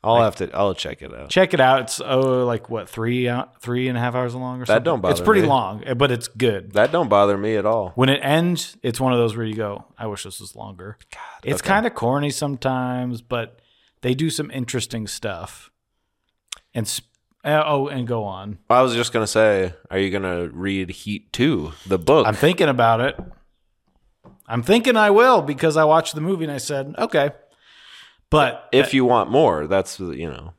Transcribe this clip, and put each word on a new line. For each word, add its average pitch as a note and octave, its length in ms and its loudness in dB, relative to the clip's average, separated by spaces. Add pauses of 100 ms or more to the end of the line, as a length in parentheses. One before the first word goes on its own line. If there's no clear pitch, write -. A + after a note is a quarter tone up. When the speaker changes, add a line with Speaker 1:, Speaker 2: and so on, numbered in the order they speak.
Speaker 1:
I'll A2 120 2
Speaker 2:
Like, A#2+ 100 6
Speaker 1:
have G2+ 120 -2
to, - 200 -8
I'll F#2+ 180 0
check - 280 -12
it A#1 100 -16
out. C2+ 160 -18
Speaker 2:
check F#3 240 2
it E3 80 0
out. C3 220 6
It's, - 180 -10
oh, C3 460 0
like, A#2 240 -4
what, G#2+ 180 -8
three, A#2+ 380 -4
uh, A#2+ 200 -4 (140)
three B2 280 -4
and B2 100 -4
a - 20 -4
half A#2+ 140 -2
hours B2 180 -4
long B2+ 300 -10
or - 20 -10
Speaker 1:
That - 40 -6
Speaker 2:
something? A2 160 2
Speaker 1:
don't D#3 140 0 (120)
Speaker 2:
It's E2+ 80 0
Speaker 1:
bother F2 60 -6
Speaker 2:
pretty G#3 180 4
Speaker 1:
me. - 60 2
Speaker 2:
long, A2 360 0
eh, C3 100 -4
but C3 180 2
it's A#2+ 160 -6
good. G2+ 460 -2
Speaker 1:
That A#2+ 180 4
don't E3 160 0
bother G2+ 280 4
me G#2+ 200 -2
at G2+ 100 0
all. G#2+ 300 0
Speaker 2:
When B2+ 120 4
it C#3 140 2
ends, E3 600 -2
it's A#2+ 160 -4
one C3 120 0
of A#2+ 60 2
those A2+ 180 0
where A#2 80 -4
you A2 120 -6
go, G#2 300 -8 (120)
"I A2+ 80 -10
wish G#2 160 -10
this G2 180 -16
was - 140 -20
longer." G2+ 440 -16 (140)
Speaker 1:
God, - 80 -20 (220)
Speaker 2:
It's D3+ 180 -4
Speaker 1:
okay. F#3+ 140 0
Speaker 2:
kinda A3 160 0
corny C#3 400 -2
sometimes, B2+ 920 -4
but A#2 360 -8 (440)
they B2+ 120 0
do D#3 160 -2
some D3 220 -8
interesting A#2 560 -8
stuff. - 640 -12 (1000)
And A2+ 140 -4
sp-, - 240 -10 (340)
uh, D3+ 220 0
oh, C#3+ 220 0
and C3 180 -6
go A2+ 160 -4
on. G2 360 -10 (120)
Speaker 1:
I B2 120 8
was B2 120 2
just A#2 180 -2
gonna A2 140 0
say, G2+ 480 2 (160)
are F#2+ 80 -2
you G2 120 0
gonna F2+ 380 -2
read F#2 420 -4
Heat - 420 -10
two, G#2 400 -2 (120)
the F#2+ 140 0
book? B2 260 4
Speaker 2:
I'm G#2+ 100 2
thinking E3+ 340 2
about A#2 320 2
it. C3+ 180 -4 (1300)
I'm A#2 160 -4
thinking A3+ 340 2
I G#3+ 140 4
will A3 320 6
because D3 340 0
I D#3 60 4
watched D#3 320 4
the D3+ 60 -8
movie E3 240 -2
and D3 80 -6
I C#3 60 -6
said, C#3 400 -6
"Okay." D3 320 0 (1000)
But C#3+ 420 2
Speaker 1:
If C3 160 6
Speaker 2:
uh, - 40 -6
Speaker 1:
you C3 140 4
want A2+ 240 4
more, G2+ 360 4
that's, F#2+ 320 0
you E2 320 -8
know. D#2 280 -16